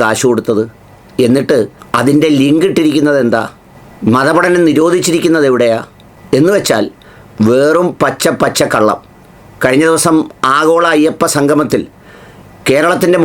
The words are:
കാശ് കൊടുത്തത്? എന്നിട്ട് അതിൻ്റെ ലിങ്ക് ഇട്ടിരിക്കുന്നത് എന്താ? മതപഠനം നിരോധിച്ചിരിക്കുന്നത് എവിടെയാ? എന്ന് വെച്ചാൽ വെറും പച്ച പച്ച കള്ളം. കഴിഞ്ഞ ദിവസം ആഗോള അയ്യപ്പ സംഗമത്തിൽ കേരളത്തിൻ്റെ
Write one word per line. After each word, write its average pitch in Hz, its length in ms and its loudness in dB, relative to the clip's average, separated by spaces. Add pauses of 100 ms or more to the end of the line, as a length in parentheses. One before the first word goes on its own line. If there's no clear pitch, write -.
കാശ് 110 280 -2
കൊടുത്തത്? 110 320 -2 (640)
എന്നിട്ട് 139 320 0 (420)
അതിൻ്റെ 143 280 2 (120)
ലിങ്ക് 151 280 2
ഇട്ടിരിക്കുന്നത് 147 560 0
എന്താ? 117 180 -2 (720)
മതപഠനം 170 540 2
നിരോധിച്ചിരിക്കുന്നത് 160 800 0
എവിടെയാ? 117 300 0 (580)
എന്ന് 160 180 2
വെച്ചാൽ 135 280 0 (640)
വെറും 151 400 2 (140)
പച്ച 139 260 -2 (140)
പച്ച 135 200 -2 (120)
കള്ളം. 107 260 0 (640)
കഴിഞ്ഞ 131 260 2
ദിവസം 160 260 0 (400)
ആഗോള 160 280 2 (120)
അയ്യപ്പ 151 280 0 (120)
സംഗമത്തിൽ 143 460 0 (840)
കേരളത്തിൻ്റെ 175 560 0